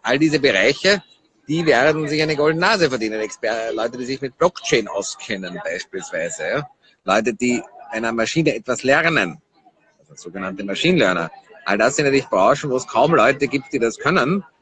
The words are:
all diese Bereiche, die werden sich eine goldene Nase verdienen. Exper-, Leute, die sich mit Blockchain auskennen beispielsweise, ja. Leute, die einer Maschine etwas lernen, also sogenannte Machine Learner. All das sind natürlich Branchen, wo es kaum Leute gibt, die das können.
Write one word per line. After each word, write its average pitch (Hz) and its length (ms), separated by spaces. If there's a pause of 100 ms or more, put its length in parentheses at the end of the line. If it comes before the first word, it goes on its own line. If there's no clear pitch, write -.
all 123 180
diese 156 180
Bereiche, 139 640 (460)
die 160 180
werden 151 400
sich 151 160
eine 156 140
goldene 160 300
Nase 196 220
verdienen. 110 320
Exper-, 113 520
Leute, 117 260
die 127 60
sich 131 160
mit 131 180
Blockchain 143 480
auskennen 95 800
beispielsweise, 85 840
ja. 147 220 (340)
Leute, 110 300
die 123 260 (300)
einer 113 220
Maschine 123 420
etwas 117 300
lernen, 139 560 (580)
also - 160
sogenannte 95 500
Machine 160 340
Learner. 90 320 (340)
All 101 120
das 120 200
sind 151 80
natürlich 135 240
Branchen, 127 420
wo 127 60
es 123 100
kaum 143 280
Leute 135 340
gibt, - 240
die 139 60
das 113 200
können. 170 460 (160)